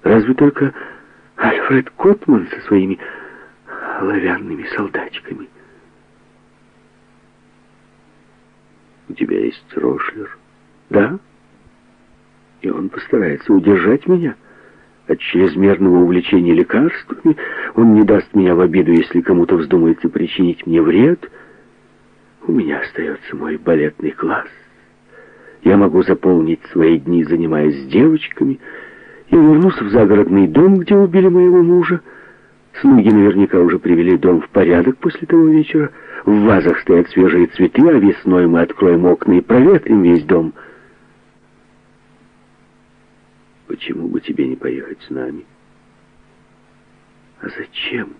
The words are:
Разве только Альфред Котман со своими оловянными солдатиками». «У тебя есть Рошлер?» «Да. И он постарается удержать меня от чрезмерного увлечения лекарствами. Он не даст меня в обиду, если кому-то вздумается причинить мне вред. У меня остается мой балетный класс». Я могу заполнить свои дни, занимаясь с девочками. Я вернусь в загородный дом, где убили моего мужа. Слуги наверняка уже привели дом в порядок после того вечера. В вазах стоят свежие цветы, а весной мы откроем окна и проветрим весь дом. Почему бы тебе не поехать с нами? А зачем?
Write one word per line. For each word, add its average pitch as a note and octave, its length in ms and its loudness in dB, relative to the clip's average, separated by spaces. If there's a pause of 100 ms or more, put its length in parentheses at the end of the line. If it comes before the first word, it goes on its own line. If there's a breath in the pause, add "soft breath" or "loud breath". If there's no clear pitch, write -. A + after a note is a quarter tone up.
Разве A2 320 2
только C#3+ 400 0 (640 loud breath)
Альфред - 560 -4
Котман D#3 560 0
со - 140 -14
своими F#2+ 360 -2 (1000 loud breath)
оловянными F#2 640 -6 (120)
солдатиками». - 760 -12 (3500 soft breath)
«У - 40 -14
тебя G1+ 260 -6
есть - 360 -10
Рошлер?» - 600 -8 (520)
«Да. A#2+ 300 -2 (1400)
И F#2 80 -6
он F#2+ 180 -8
постарается F2+ 640 -6
удержать G2+ 560 0
меня E3+ 280 -2 (720 soft breath)
от E2 120 -4
чрезмерного F2+ 800 0
увлечения F2 560 2
лекарствами. C#3+ 840 -2 (400 loud breath)
Он A2 200 4
не G#2+ 80 6
даст G2+ 300 0
меня F2+ 220 2
в F2 60 2
обиду, E2+ 320 2
если E2 260 0
кому-то F2 380 0
вздумается E2 500 0
причинить E2+ 580 -4
мне E2 160 0
вред. G#2 480 0 (1160 soft breath)
У - 60 -2
меня D2+ 260 -2
остается - 560 -12
мой D#2 220 -10
балетный D2+ 540 -4
класс». - 360 -8 (1160 soft breath)
Я G2 140 2
могу F#2 260 2
заполнить E2 580 0 (100)
свои E2 280 2
дни, E2 240 -2
занимаясь D2+ 600 -2
с C2 40 -16
девочками. C3+ 720 0 (680 loud breath)
Я E3+ 80 4
вернусь D#3 420 4
в G#2 100 -8
загородный G2+ 580 4
дом, F3+ 300 4
где F#3 180 0
убили F#3+ 320 2
моего F3+ 340 4
мужа. F3 400 0 (800 soft breath)
Слуги B2 300 4
наверняка G2+ 500 2
уже F2 200 2
привели E2+ 380 2
дом F2 240 0
в - 80 -14
порядок F2 480 0
после - 300 -6
того E3 200 4
вечера. D#3 440 0 (340 loud breath)
В G#2 200 2
вазах F#2 340 2
стоят E2+ 300 0
свежие F2 380 2
цветы, - 400 0
а E3+ 60 4
весной F#2 540 2
мы E2+ 140 2
откроем F2 440 0
окна - 280 0
и F2+ 80 2
проветрим B2 600 2
весь E2+ 220 2
дом. E2 300 -2 (3250 soft breath)
Почему - 400 -12
бы - 120 -8
тебе - 280 -8
не B1+ 80 -8
поехать B1+ 520 -12
с - 20 -20
нами? C2 360 -12 (1900)
А - 100 -16
зачем? - 720 -14